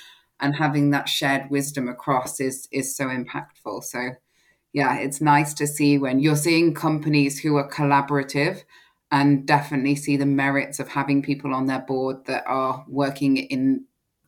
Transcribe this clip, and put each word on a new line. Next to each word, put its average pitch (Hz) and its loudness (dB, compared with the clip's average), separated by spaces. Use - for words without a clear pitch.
and 143 0
having 143 2
that 139 0
shared 139 -2
wisdom 139 -4
across 127 -4
is, 131 -4
is 135 -6
so 131 -4
impactful. 139 -10
So 123 -8
yeah, 135 0
it's 135 -6
nice 147 4
to 147 -2
see 143 4
when 135 0
you're 151 4
seeing 165 4
companies 151 0
who 151 2
are 139 0
collaborative, 143 0
and 139 4
definitely 143 2
see 143 -2
the 139 0
merits 139 0
of 131 -6
having 139 0
people 139 -4
on 131 -2
their 135 -2
board 131 -4
that - -4
are 131 -2
working 139 0
in 131 0